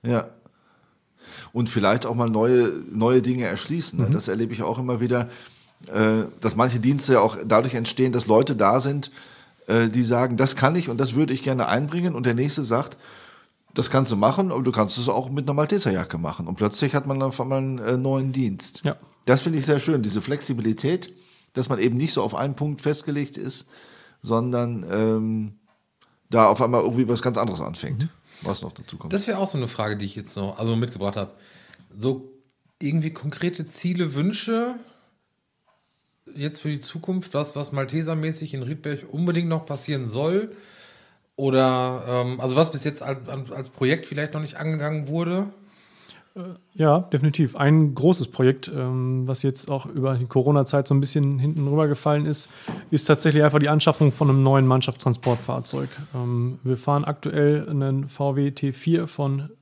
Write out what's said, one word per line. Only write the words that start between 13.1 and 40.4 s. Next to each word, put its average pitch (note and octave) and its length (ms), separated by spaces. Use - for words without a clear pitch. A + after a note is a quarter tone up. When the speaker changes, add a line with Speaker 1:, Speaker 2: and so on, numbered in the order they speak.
Speaker 1:
„Das - 160
kannst C3 220
du G#2+ 40
machen, C#3 360
aber C3 100
du B2 100
kannst G#2 260
es A#2+ 100
auch B2+ 220
mit C#3 160
einer C#3+ 80
Malteserjacke C#3+ 640
machen.“ E2 280
Und F#2 100
plötzlich G#2+ 380
hat C#3 120
man C3+ 160
auf C3 180
einmal C3 180
einen, C3 200
äh, A#2 180
neuen C3+ 360
Dienst. A#2+ 520
Speaker 2:
Ja. D3+ 120
Speaker 1:
Das C3 160
finde D#3+ 180
ich C3+ 80
sehr D3 140
schön, D3+ 220
diese G#2 180
Flexibilität, C3 920
dass C3 160
man A#2 120
eben A#2 160
nicht D3+ 160
so A#2+ 100
auf G#2+ 140
einen C#3 180
Punkt D3 280
festgelegt D3 560
ist, - 280
sondern, A#2+ 680
ähm, A2 640
da A2 180
auf G#2 140
einmal A#2+ 200
irgendwie A#2+ 260
was A#2 140
ganz A#2+ 160
anderes G2 220
anfängt, G#2+ 440
Speaker 2:
Mhm. E3 40
Speaker 1:
was - 200
noch - 100
dazu - 260
kommt. - 140
Speaker 3:
Das G3+ 140
wäre G#3 120
auch F#3+ 100
so D#3+ 80
eine B2+ 100
Frage, G#2+ 300
die G2 80
ich G2 100
jetzt - 220
noch, G2 220
also A2+ 180
mitgebracht G2+ 400
habe. G2 160
So C3 320
irgendwie D#3 320
konkrete D#3+ 560
Ziele, F3 480
Wünsche A3+ 600
jetzt D3+ 260
für D#3 80
die D3 120
Zukunft, F3+ 520
was, D3 240
was D3 160
Maltesermäßig D#3 800
in C3+ 100
Riedberg D3 480
unbedingt E3+ 380
noch D#3+ 160
passieren C#3 420
soll? D#3+ 460